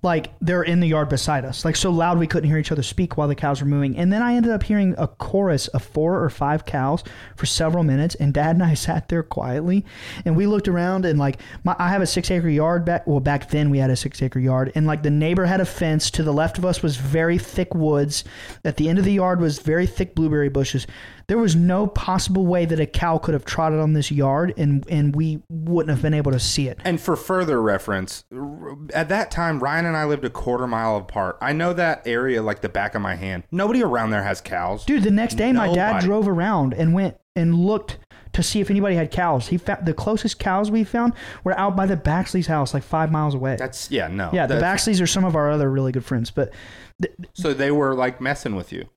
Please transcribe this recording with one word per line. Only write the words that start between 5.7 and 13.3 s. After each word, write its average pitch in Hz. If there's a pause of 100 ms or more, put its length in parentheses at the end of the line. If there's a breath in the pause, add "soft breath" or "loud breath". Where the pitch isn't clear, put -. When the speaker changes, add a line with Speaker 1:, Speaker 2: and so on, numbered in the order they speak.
Speaker 1:
four 165
or 151
five 151
cows 143 (320 loud breath)
for -
several 165
minutes, 147
and 143
Dad 151
and 180
I 165
<laughs> -
sat -
there 165
quietly, 165 (400 loud breath)
and 170
we 196
looked 208
around, 185
and, 156
like, 139 (240 loud breath)
my, 175
I 175
have 190
a -
six-acre 175
yard 165
back, 175
well, 147
back 139